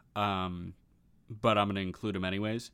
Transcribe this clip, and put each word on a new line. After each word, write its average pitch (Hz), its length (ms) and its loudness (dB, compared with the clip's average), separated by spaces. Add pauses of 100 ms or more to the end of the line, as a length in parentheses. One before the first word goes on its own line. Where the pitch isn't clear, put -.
(160)
um, 92 580 -2 (540)
but 107 300 4
I'm 101 100 4
gonna 98 120 0
include 95 360 -4
him 92 80 -2
anyways. 107 500 -2